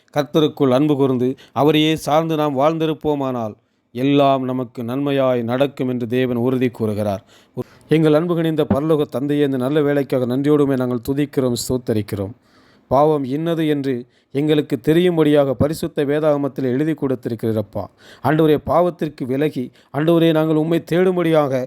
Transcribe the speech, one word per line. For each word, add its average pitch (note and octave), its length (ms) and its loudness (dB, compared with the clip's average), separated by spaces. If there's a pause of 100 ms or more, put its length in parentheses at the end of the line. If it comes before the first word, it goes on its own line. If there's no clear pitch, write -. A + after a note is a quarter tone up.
(100)
கர்த்தருக்குள் D3 680 0
அன்பு D3 200 2
கூர்ந்து C3 320 0 (240)
அவரையே D3+ 440 2
சார்ந்து D#3+ 400 0
நாம் D3 200 -2
வாழ்ந்திருப்போமானால், C#3+ 1000 -2 (400)
எல்லாம் C3+ 500 2
நமக்கு B2+ 380 -6
நன்மையாய் C3 600 0
நடக்கும் C3 480 -2
என்று B2 180 -4
தேவன் B2+ 320 0
உறுதி B2+ 300 0
கூறுகிறார். G#2 520 -4 (680)
எங்கள் D#3 280 4
அன்பு E3+ 160 -2
கனிந்த D#3+ 300 -2
பரலோக D3 420 0
தந்தையே, C#3+ 400 -2
இந்த C3+ 120 -2
நல்ல C3+ 240 -2
வேலைக்காக C#3+ 440 0
நன்றியோடுமே C#3 500 2
நாங்கள் B2 280 -2
துதிக்கிறோம், C#3 560 -2
ஸ்தோத்தரிக்கிறோம். A2 720 -4 (560)
பாவம் D3 380 2
இன்னது D#3+ 400 -2
என்று C#3 260 -2 (400)
எங்களுக்கு D3+ 460 0
தெரியும்படியாக D3+ 720 2
பரிசுத்த D3+ 500 -2
வேதாகமத்தில் C#3+ 680 0
எழுதி D3+ 240 0
கொடுத்திருக்கிறீரப்பா. A2+ 880 -4 (400)
ஆண்டவரே, D3+ 400 4
பாவத்திற்கு D#3+ 640 -2
விலகி, C3+ 380 -2 (280)
ஆண்டவரே, E3 400 2
நாங்கள் D#3 300 0
உம்மை E3 220 -2
தேடும்படியாக, D#3+ 840 0